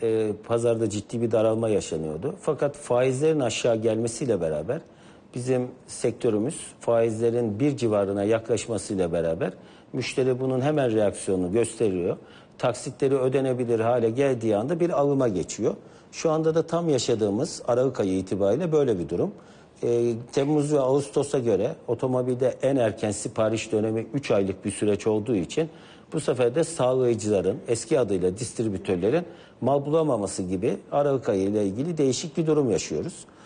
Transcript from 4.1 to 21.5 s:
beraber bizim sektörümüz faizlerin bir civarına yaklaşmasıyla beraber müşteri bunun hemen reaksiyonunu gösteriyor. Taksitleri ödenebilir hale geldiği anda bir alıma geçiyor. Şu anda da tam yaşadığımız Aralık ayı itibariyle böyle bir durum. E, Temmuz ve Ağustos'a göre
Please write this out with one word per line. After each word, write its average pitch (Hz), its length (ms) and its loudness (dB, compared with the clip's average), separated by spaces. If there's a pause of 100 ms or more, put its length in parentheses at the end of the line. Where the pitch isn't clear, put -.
beraber 82 400 -2 (540)
bizim 127 340 -2 (180)
sektörümüz 117 720 -2 (200)
faizlerin 117 800 2
bir 143 160 2
civarına 101 480 2
yaklaşmasıyla 107 880 0
beraber 85 400 -2 (400)
müşteri 127 480 -2
bunun 131 200 0
hemen 139 320 2
reaksiyonunu 95 600 0
gösteriyor. 107 640 0 (420)
Taksitleri 135 600 0
ödenebilir 127 640 2
hale 117 300 2
geldiği 117 460 2
anda 139 240 0
bir 170 100 2
alıma 139 380 2
geçiyor. 104 460 -2 (380)
Şu - 180 0
anda 160 240 2
da 160 120 0
tam 165 220 -2
yaşadığımız 117 800 0
Aralık 123 320 2
ayı 95 180 0
itibariyle 101 540 0
böyle 135 260 2
bir 82 100 -4
durum. 123 220 -2 (520)
E, 120 320 2 (180)
Temmuz 147 400 0
ve 147 80 4
Ağustos'a 139 580 0
göre 113 360 2 (140)